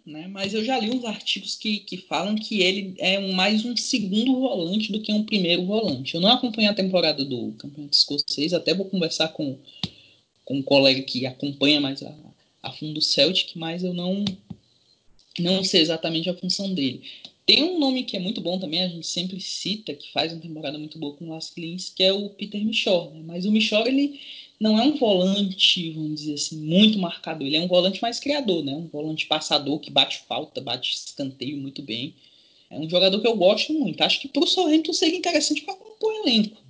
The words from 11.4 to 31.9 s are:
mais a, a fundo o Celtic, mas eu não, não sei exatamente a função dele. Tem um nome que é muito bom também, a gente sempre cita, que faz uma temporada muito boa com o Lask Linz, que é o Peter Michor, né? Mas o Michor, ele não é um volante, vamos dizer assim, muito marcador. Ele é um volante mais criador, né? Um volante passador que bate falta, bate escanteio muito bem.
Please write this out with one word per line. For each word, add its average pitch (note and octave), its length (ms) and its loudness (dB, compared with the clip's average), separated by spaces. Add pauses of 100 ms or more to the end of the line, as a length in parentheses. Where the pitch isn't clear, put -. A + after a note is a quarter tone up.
mais C#3 240 -2
a, - 120 -14 (480)
a C3 100 -10
fundo D3+ 240 -8
o D#3 60 0
Celtic, - 520 2
mas E3+ 300 -6
eu F3+ 80 -2
não, F#3 320 -2 (1120)
não F#3 240 0
sei F#3 200 4
exatamente E3 480 0
a F3 40 -2
função F#3+ 380 -4
dele. C#3 300 -2 (420)
Tem A#3 200 4
um F4+ 140 0
nome C4 260 2
que - 120 -8
é F#3 40 -4
muito F3+ 200 -4
bom F3 180 -2
também, E3 240 -2
a F#3 60 -2
gente E3+ 180 -8
sempre F#3 360 -6
cita, - 500 -6
que - 180 -14
faz E3 220 -2
uma E3 80 -12
temporada D#3 380 -8
muito D3+ 200 -12
boa D3 160 -8
com E3 120 -14
o D#3+ 80 -10
Lask D#3+ 240 -12
Linz, F3 320 -10
que - 120 -2
é F#3+ 120 4
o G3+ 160 -4
Peter G#3 340 -6
Michor, F3+ 460 2
né? D#3 160 -18
Mas F3 180 -6
o G#3+ 80 2
Michor, G#3+ 340 2
ele C#4 320 2 (420)
não G#3+ 180 4
é A#3 60 4
um D4 120 4
volante, F#3+ 960 4
vamos D3+ 300 -4
dizer D3+ 140 -4
assim, D3 220 -6
muito F#3 400 6
marcador. E3 480 -4
Ele D3 120 0
é D#3+ 40 2
um F3+ 60 -2
volante F3+ 340 4
mais A#3+ 200 -4
criador, B3+ 420 0
né? C3+ 100 -4
Um E3 140 -6
volante D#3 400 -6
passador D3 540 0
que - 100 -16
bate C3+ 380 0
falta, B2+ 320 -6
bate B2 340 -6
escanteio C3+ 640 -8
muito C3+ 260 -10
bem. C3 320 -8 (560)